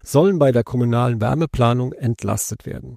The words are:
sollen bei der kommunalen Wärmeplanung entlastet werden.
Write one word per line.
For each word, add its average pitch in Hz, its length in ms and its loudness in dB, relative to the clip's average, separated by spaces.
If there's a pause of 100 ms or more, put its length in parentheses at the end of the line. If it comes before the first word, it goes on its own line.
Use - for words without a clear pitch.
sollen 175 360 2
bei 139 120 4
der 117 140 2
kommunalen 120 560 0
Wärmeplanung 123 720 0
entlastet 107 720 -4
werden. - 320 -12